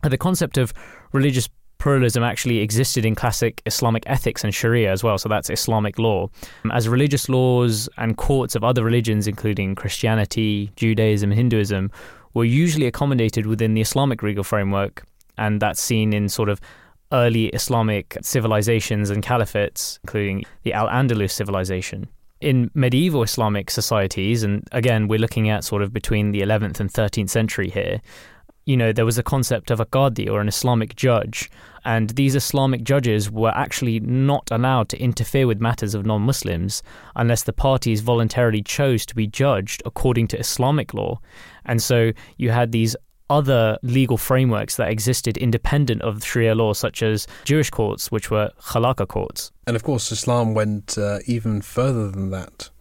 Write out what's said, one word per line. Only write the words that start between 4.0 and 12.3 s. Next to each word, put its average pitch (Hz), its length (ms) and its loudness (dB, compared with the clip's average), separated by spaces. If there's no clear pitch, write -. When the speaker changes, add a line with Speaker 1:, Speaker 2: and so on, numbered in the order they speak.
Speaker 1:
ethics - 360 -2
and 104 120 0
Sharia 117 360 2
as 95 140 -2
well, 107 140 2
so 110 100 -4
that's 107 220 -2
Islamic 110 480 -2
law. 107 300 2
As 117 160 0
religious 135 400 2
laws 123 720 2
and 113 180 -2
courts 131 400 0
of 107 80 -2
other 120 180 4
religions, 110 460 2
including 98 460 -2
Christianity, 104 1000 -2
Judaism, 107 540 2
Hinduism, 104 600 2